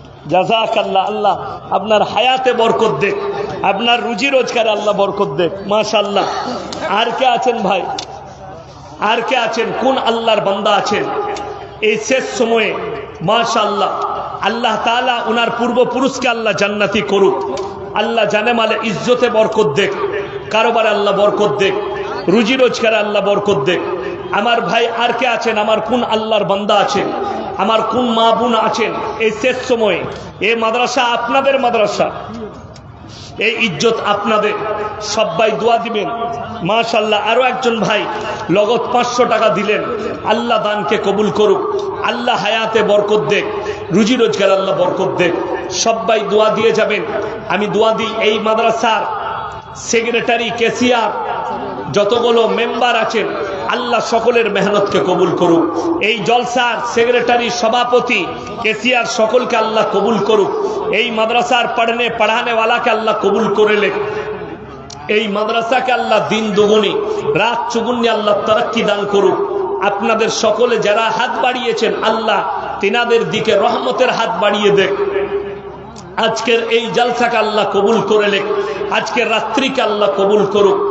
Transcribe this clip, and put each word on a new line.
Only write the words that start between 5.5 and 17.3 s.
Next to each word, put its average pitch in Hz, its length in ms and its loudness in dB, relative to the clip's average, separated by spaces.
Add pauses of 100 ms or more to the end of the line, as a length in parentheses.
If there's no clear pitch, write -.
মাশাআল্লাহ। 202 540 0 (760)
আর 233 80 0 (100)
কে 262 80 2 (100)
আছেন 233 200 0 (100)
ভাই, 180 160 0 (1300)
আর 233 80 2 (100)
কে 262 80 2 (100)
আছেন, 220 220 -2 (140)
কোন 262 120 4 (160)
আল্লাহর 226 380 2
বান্দা 208 320 2
আছেন 196 240 0 (840)
এই 233 80 2 (120)
শেষ 262 160 0 (140)
সময়ে? 226 320 2 (600)
মাশাআল্লাহ, 208 600 0 (560)
আল্লাহ 226 260 0 (120)
তাআলা 247 280 2 (160)
উনার 233 280 0
পূর্বপুরুষকে 247 760 0
আল্লাহ 220 180 0 (100)
জান্নাতি 208 400 0 (100)
করুক, 196 240 4 (640)